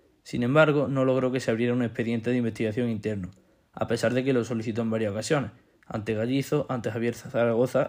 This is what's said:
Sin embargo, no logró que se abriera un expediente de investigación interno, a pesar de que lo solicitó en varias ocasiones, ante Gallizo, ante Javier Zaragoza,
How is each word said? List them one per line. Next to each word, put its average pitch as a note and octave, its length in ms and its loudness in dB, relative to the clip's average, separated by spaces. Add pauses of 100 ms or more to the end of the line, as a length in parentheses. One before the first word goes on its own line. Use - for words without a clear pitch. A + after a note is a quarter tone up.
(240)
Sin - 200 -4
embargo, D3 440 6
no C3+ 160 0
logró B2+ 280 2
que C3 80 0
se A#2+ 100 -4
abriera A#2+ 240 2
un B2 100 0
expediente A#2 460 -2
de B2+ 80 2
investigación A#2 520 -2
interno, G#2 420 -4 (420)
a - 140 -4
pesar A2+ 260 0
de B2+ 100 0
que C3+ 100 2
lo A#2+ 100 2
solicitó A2+ 400 -4
en A2+ 80 0
varias A2 220 0
ocasiones, A2+ 380 -2 (360)
ante A2 260 -4
Gallizo, C3+ 560 0
ante A#2+ 220 -4
Javier A#2 240 -2
Zaragoza, A#2+ 720 0